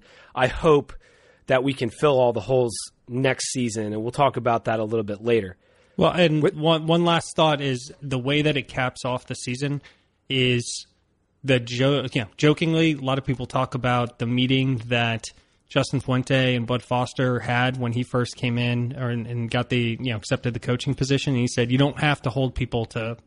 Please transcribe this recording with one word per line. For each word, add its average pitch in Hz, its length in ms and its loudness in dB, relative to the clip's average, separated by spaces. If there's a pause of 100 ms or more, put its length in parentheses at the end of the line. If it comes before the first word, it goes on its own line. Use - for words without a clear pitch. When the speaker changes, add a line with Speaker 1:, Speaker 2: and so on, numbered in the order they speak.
(340)
Speaker 1:
I 127 140 2
hope 147 460 2 (540)
that 131 160 4
we 135 100 0
can 127 160 -2
fill 139 300 2
all 123 120 4
the 110 80 -2
holes 123 340 2 (340)
next 127 440 -2
season, 110 420 -2
and 107 80 -4
we'll 117 100 -6
talk 131 260 2
about 117 280 0
that 113 140 0
a 110 40 -2
little 110 200 -2
bit 101 200 -8
later. 110 340 2 (400)
Speaker 2:
Well, 165 140 4
and 156 300 4
Speaker 1:
With - 140 2
Speaker 2:
one, 156 320 0
one 170 160 4
last 170 320 0
thought 156 240 2
is 135 320 -4 (100)
the 131 180 -4
way 143 240 0
that 147 120 2
it 135 140 -4
caps 127 340 -4
off 123 240 -2
the 127 80 -8
season 139 460 -4 (480)
is 123 560 0 (580)
the 131 160 4
jo-, 127 540 0
you 139 80 0
know, 104 60 -6 (100)
jokingly, 160 560 2
a 139 80 -4
lot 135 160 0
of 131 80 -6
people 127 220 -4
talk 131 280 -2
about 123 420 0
the 123 100 -4
meeting 127 580 2
that 117 400 0 (420)
Justin 135 320 0
Fuente 127 560 0
and 117 100 -2
Bud 123 180 -2
Foster 123 560 -2
had 123 380 0
when 123 140 -2
he 123 120 -2
first 123 340 -4
came 120 200 -2
in 120 400 0
or, 127 120 -4
and 120 420 -4
got 123 180 -2
the, 117 300 0
you 127 120 -2
know, 113 60 -2
accepted 120 360 -2
the 117 60 -6
coaching 123 340 -2
position. 135 400 0
And 123 80 2
he 123 60 2
said, 120 240 0
"You 127 60 4
don't 143 220 2
have 147 220 0
to 135 80 -2
hold 131 260 -2
people 117 320 -2
to, 113 400 -6